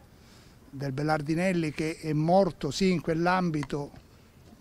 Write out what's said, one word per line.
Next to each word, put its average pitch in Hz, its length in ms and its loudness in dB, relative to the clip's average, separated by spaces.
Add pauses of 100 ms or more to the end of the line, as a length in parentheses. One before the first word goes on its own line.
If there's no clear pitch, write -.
(680)
del 139 220 -8
Bellardinelli, 156 800 0
che 156 280 -4
è 156 120 -4
morto 160 600 2
sì 190 200 2
in 170 100 0
quell'ambito, 165 920 -2 (680)